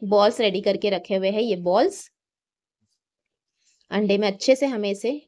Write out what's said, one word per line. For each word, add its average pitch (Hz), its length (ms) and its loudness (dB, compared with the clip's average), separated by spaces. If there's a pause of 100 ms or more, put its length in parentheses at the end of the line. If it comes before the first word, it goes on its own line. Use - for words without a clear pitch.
बॉल्स 208 360 4
रेडी 196 200 0
करके 196 300 0
रखे 190 240 -4
हुए 190 160 0
हैं, 214 120 -2
ये 220 160 -2
बॉल्स 196 520 0 (1800)
अंडे 202 280 0
में 208 100 0
अच्छे 226 280 2
से 277 100 -2
हमें 208 240 -4
इसे 233 380 -6